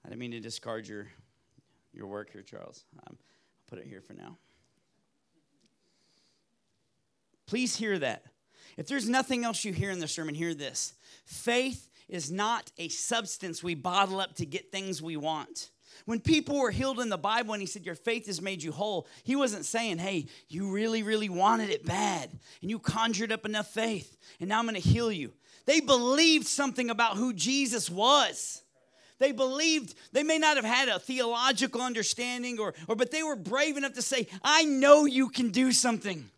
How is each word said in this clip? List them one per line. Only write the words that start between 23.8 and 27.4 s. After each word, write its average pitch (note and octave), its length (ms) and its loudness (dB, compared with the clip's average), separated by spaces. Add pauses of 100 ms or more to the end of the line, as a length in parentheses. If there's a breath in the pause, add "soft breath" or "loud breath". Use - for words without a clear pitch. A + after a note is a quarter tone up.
and E3+ 80 -6
now G#3+ 120 2
I'm A#3 60 0
gonna A3 140 -4
heal A3+ 320 4
you." D3 220 -6 (320 soft breath)
They D4+ 160 6
believed C#4 680 6
something B3+ 420 0
about A3 280 0
who B3 160 0
Jesus A#3 560 -2